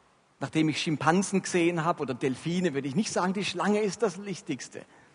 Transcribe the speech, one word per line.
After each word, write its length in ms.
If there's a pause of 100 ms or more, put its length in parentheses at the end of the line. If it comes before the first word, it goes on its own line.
(400)
Nachdem 300
ich 100
Schimpansen 640
gesehen 420
habe 160
oder 140
Delfine, 580
würde 160
ich 80
nicht 160
sagen, 220
die 100
Schlange 360
ist 220
das 140
listigste. 680 (320)